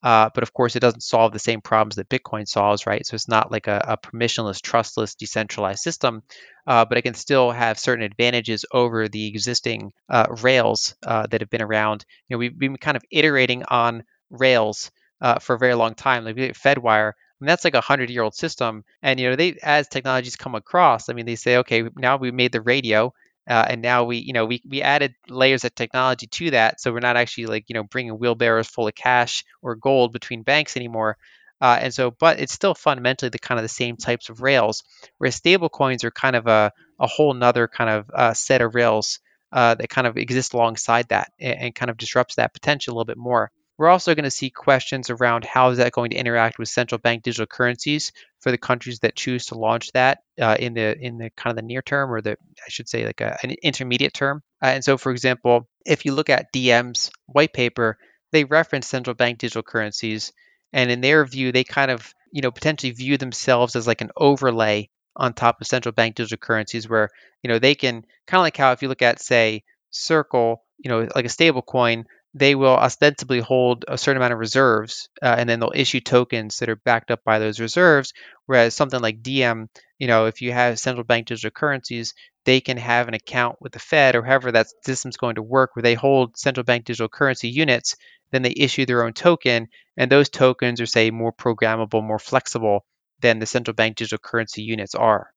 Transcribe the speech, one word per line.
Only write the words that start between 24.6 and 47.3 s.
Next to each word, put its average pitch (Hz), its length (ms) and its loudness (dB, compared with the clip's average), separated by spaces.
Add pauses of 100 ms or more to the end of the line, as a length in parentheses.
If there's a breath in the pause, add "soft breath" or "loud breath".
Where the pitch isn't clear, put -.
we 139 140 -6
added 139 320 0 (120)
layers 131 380 2
of 120 80 -4
technology 127 540 -2
to 170 240 -6
that. 113 280 2
So 127 120 -4
we're 117 80 -4
not 123 180 0
actually, 117 300 -4
like, 110 200 -6
you 120 60 -12
know, 113 100 -6
bringing 110 360 -10
wheelbarrows 117 480 0
full 113 200 -4
of 104 60 -4
cash 123 500 0 (200 soft breath)
or 120 120 -8
gold 123 380 2
between 117 300 -12
banks 147 340 0
anymore." 113 400 -4 (420 soft breath)
Uh, 120 220 4
and 127 120 -4
so, 123 180 -2
but 160 280 4
it's 139 140 -6
still 196 220 0
fundamentally 131 540 -2
the 113 100 -10
kind 123 200 -4
of 113 40 -4
the 110 60 -6
same 120 280 -6
types - 320 -4
of 117 120 -16
rails, 123 420 2 (340 soft breath)
whereas 131 180 -2
stable 170 340 2
coins 131 340 -2
are 117 80 -4
kind 131 240 0
of 117 120 0
a, 107 240 4 (280 soft breath)
a 127 80 0
whole 147 260 2
nother 120 340 2
kind 113 220 -2
of, 107 240 -2
uh, 120 200 2
set 127 280 2
of 113 140 -2
rails, 113 440 0 (320)
uh, 120 240 4
that 117 140 -8
kind 127 180 0
of 117 100 -4
exist 123 360 -4
alongside 117 560 0
that 101 300 -2
and, 123 200 -6
and 120 160 -10
kind 123 140 -4
of 113 80 -8
disrupts - 380 -2
that 113 180 -2
potential 143 400 -4
a - 20 -8
little 117 100 -4
bit 113 120 -10
more. 120 340 -2 (260)
We're 156 120 4
also 175 240 4
gonna 147 160 -2
see 131 220 -8
questions 131 580 0
around 117 340 0
how 127 280 2
is 123 80 -2
that 123 120 4
going 120 200 -4
to - 60 -6
interact 117 420 0
with 113 100 -8
central 120 300 -2
bank 117 240 0
digital 113 240 -4